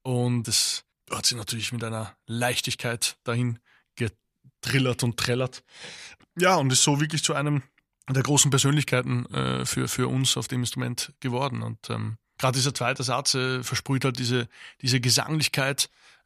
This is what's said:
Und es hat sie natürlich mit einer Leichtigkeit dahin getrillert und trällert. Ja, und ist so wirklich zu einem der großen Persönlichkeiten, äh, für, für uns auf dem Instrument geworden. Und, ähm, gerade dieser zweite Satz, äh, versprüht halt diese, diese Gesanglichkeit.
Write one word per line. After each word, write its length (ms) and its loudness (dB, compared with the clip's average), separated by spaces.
Und 460 0
es 360 0
hat 140 -4
sie 120 2
natürlich 360 -6
mit 100 -4
einer 320 -6
Leichtigkeit 1000 -2
dahin 340 0
getrillert 1040 -2
und 140 0
trällert. 480 -2
Ja, 180 6
und 160 4
ist 100 4
so 180 4
wirklich 240 -2
zu 100 0
einem 280 0
der 120 2
großen 280 4
Persönlichkeiten, 840 2
äh, 340 -2
für, 220 -2
für 200 0
uns 280 2
auf 120 -4
dem 120 -2
Instrument 600 -4
geworden. 420 -4
Und, 280 -8
ähm, 260 -4
gerade 180 2
dieser 180 0
zweite 280 -2
Satz, 320 0
äh, 280 -2
versprüht 420 -2
halt 140 0
diese, 300 0
diese 200 2
Gesanglichkeit. 880 0